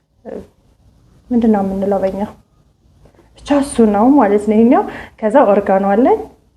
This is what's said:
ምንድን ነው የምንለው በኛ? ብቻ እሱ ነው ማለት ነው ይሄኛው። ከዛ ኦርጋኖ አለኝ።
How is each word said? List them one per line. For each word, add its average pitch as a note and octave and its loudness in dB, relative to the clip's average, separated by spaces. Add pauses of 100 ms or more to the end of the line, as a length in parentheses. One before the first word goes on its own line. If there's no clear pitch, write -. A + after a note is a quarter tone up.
(1300)
ምንድን A#3 0
ነው G3+ 0
የምንለው G3 -4
በኛ? F#3+ -4 (1120)
ብቻ - -14 (100)
እሱ C4+ -6 (120)
ነው G#3 0
ማለት G#3 2
ነው G#3+ -2
ይሄኛው። B3+ 4 (320)
ከዛ G#3+ -4 (100)
ኦርጋኖ G3 0
አለኝ። C4 2 (380)